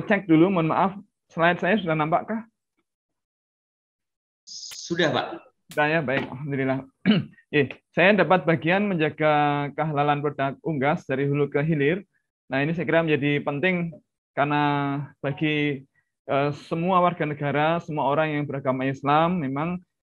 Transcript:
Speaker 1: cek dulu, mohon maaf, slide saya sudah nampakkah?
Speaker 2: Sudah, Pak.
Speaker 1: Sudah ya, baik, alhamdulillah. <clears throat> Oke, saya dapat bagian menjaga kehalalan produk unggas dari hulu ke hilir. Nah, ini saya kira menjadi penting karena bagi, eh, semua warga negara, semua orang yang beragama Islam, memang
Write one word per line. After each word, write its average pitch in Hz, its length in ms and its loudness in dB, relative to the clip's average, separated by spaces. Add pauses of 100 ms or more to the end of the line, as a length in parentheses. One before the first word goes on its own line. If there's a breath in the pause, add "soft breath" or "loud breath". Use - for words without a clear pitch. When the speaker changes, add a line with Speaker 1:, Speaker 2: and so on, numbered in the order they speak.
Speaker 1:
cek 196 160 0
dulu, 165 240 6
mohon 165 240 0
maaf, 185 240 0 (320)
slide 175 320 0
saya 185 160 2
sudah 180 160 -2
nampakkah? 160 560 -2 (2000)
Speaker 2:
Sudah, - 640 -4
Pak. - 140 -2 (420)
Speaker 1:
Sudah 147 240 0
ya, 165 80 2
baik, 160 240 -2
alhamdulillah. 135 640 -4 (160)
<clears throat> - 480 0
Oke, 139 400 0
saya 190 240 4
dapat 175 320 2
bagian 170 400 2
menjaga 147 880 0
kehalalan 147 480 0
produk 139 400 -2
unggas 151 400 0
dari 139 240 -2
hulu 143 240 0
ke 147 80 0
hilir. 156 400 0 (520)
Nah, 135 120 0
ini 165 120 -2
saya 170 80 -4
kira 160 200 2
menjadi 143 400 0
penting 165 520 -2 (360)
karena 147 320 0 (560)
bagi, 147 640 -2 (440)
eh, 139 220 0 (180)
semua 180 360 0
warga 175 200 0
negara, 147 560 0
semua 151 280 -4
orang 151 320 0
yang 147 80 -2
beragama 135 400 -4
Islam, 151 520 0
memang 156 440 -4 (240)